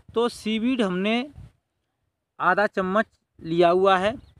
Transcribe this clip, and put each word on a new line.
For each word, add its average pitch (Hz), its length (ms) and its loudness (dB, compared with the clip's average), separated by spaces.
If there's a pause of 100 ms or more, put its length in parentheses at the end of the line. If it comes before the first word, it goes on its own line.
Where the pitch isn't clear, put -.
(160)
तो 233 140 0
सीवीड 226 520 -4
हमने 208 440 -2 (1120)
आधा 180 280 2
चम्मच 196 380 -2 (340)
लिया 170 320 2
हुआ 190 260 4
है। 202 180 -2 (240)